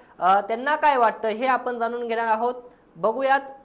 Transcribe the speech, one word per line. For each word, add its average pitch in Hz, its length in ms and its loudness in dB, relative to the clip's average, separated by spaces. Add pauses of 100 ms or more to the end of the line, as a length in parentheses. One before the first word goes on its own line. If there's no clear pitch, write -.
(180)
अ, 190 220 4
त्यांना 240 360 -2
काय 302 200 4
वाटतं 220 320 2
हे 220 180 -2
आपण 254 320 -2
जाणून 233 300 -4
घेणार 226 180 -2
आहोत. 226 280 0 (420)
बघूयात, 262 440 0 (240)